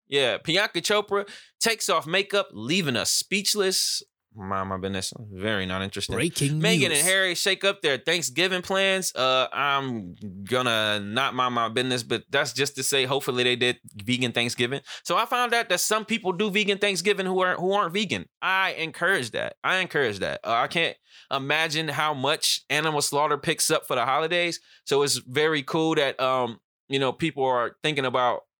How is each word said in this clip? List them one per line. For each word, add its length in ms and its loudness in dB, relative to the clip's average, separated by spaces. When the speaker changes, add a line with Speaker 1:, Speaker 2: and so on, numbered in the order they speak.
Speaker 1:
Yeah, 320 2
Priyanka 420 0
Chopra 480 0
takes 280 0
off 180 2
makeup, 460 0
leaving 460 -2
us 140 0
speechless. 920 0
Mind 360 -4
my 80 -2
business. 360 -4
Very 320 -2
not 160 -2
interesting. 340 -6
Speaker 2:
Breaking 460 0
Speaker 1:
Meghan 280 4
Speaker 2:
news. 100 2
Speaker 1:
and 80 2
Harry 280 2
shake 300 0
up 160 0
their 160 2
Thanksgiving 640 0
plans. 520 0
Uh, 380 2
I'm 640 0
gonna 560 2
not 340 -2
mind 180 0
my 140 2
business, 360 0
but 260 -2
that's 240 0
just 240 -4
to 60 -4
say, 200 2
hopefully 400 0
they 140 2
did 220 0
vegan 380 -2
Thanksgiving. 480 -2
So 140 0
I 80 2
found 280 0
out 140 2
that 140 2
some 240 0
people 260 -2
do 180 0
vegan 280 2
Thanksgiving 480 0
who 160 0
aren't, 180 0
who 140 0
aren't 200 0
vegan. 320 -2
I 320 2
encourage 580 0
that. 240 -4
I 140 2
encourage 400 0
that. 260 -4
Uh, 80 -2
I 140 2
can't 280 -2
imagine 600 0
how 240 0
much 560 0
animal 320 2
slaughter 360 2
picks 320 0
up 160 2
for 120 -2
the 80 2
holidays. 560 0
So 180 2
it's 140 2
very 440 0
cool 340 0
that, 260 0
um, 400 0
you 120 0
know, 120 2
people 320 -4
are 400 0
thinking 220 0
about, 380 0